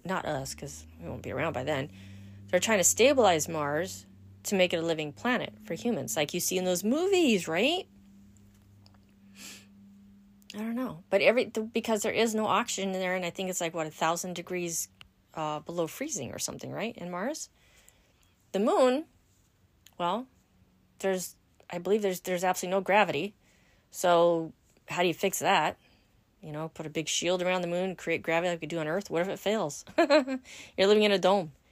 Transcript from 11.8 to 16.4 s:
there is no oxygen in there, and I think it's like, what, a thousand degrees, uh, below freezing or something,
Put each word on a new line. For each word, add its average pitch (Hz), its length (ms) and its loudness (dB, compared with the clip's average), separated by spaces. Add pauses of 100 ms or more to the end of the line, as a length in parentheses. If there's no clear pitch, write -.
there 226 80 0
is 220 240 0
no 214 100 0
oxygen 196 480 0
in 185 60 -4
there, 185 160 -2
and 180 100 -4
I 170 60 -4
think 185 180 -6
it's 180 120 -6
like, 170 120 -4
what, 160 140 -4
a 151 40 -10
thousand 170 440 -2
degrees, 175 520 -6 (460)
uh, 151 260 -4
below 170 280 -4
freezing 269 440 -8
or - 80 -12
something, - 320 -8